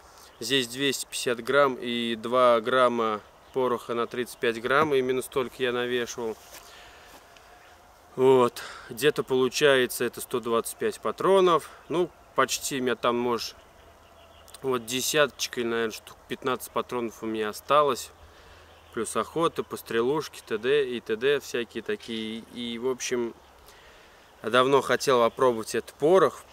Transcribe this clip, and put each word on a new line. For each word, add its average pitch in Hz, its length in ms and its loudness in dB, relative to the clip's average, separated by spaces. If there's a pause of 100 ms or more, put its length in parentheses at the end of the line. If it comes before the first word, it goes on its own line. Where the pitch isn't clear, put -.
(380)
здесь 123 300 -2
двести 131 380 -2
пятьдесят 120 360 -4
грамм 131 380 2
и 120 340 -4
два 120 460 4
грамма 117 640 2 (320)
пороха 123 400 -2
на 117 120 -2
тридцать 123 300 -8
пять 117 240 -2
грамм, 139 340 2
именно 127 280 0
столько 123 400 -6
я 123 100 -2
навешивал. 123 640 -4 (1800)
Вот, 127 460 6 (280)
где-то 131 320 0
получается 131 840 2
это 117 160 -6
сто 123 200 -4
двадцать 113 360 -2
пять 110 240 -4
патронов. 175 680 2 (180)
Ну, 165 220 -2 (240)
почти 131 460 0
меня 123 160 0
там, 120 200 0
может, 120 400 -4 (1040)
вот 127 240 -2
десяточкой, 127 800 -2
наверное, 117 280 -2
штук - 260 -18 (100)
пятнадцать 127 420 -6
патронов 117 520 -6
у 113 40 -6
меня 110 220 -4
осталось. 139 640 0 (840)
Плюс 113 240 -6
охоты, 143 460 -2
пострелушки, 120 840 -4
т 113 120 -4
д 135 280 0
и 123 140 -6
т 113 160 -4
д, 135 240 0
всякие 117 420 -8
такие. 110 600 -8 (100)
И, 117 240 -8
в 123 100 -4
общем, 123 460 -4 (1080)
давно 127 400 4
хотел 127 380 2
попробовать 117 540 2
этот - 200 -6
порох. 165 480 4 (100)